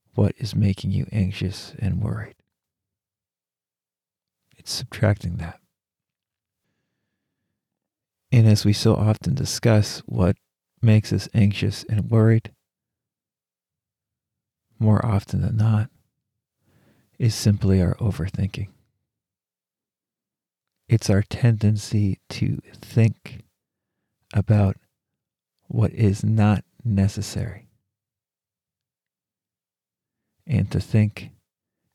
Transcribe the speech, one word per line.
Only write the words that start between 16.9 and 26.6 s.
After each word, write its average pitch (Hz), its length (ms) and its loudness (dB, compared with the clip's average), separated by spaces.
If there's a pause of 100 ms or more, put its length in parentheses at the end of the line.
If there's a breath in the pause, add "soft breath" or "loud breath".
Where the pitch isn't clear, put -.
is 117 160 0
simply 98 480 2
our 87 140 0
overthinking. 98 720 -4 (2250)
It's 113 220 0
our 98 100 4
tendency 104 960 0 (120)
to - 340 -6 (180)
think - 640 -2 (880)
about 101 440 2 (880)
what 110 260 0
is 104 300 0
not 107 400 2 (200)